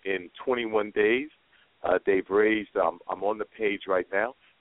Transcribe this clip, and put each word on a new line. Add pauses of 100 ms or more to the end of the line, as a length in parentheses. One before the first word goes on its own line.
in (140)
twenty-one
days. (540)
Uh,
they've
raised,
um,
I'm
on
the
page
right
now, (260)